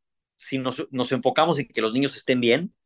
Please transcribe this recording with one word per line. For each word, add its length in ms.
si 200
nos, 340
nos 200
enfocamos 460
en 100
que 140
los 120
niños 220
estén 240
bien, 340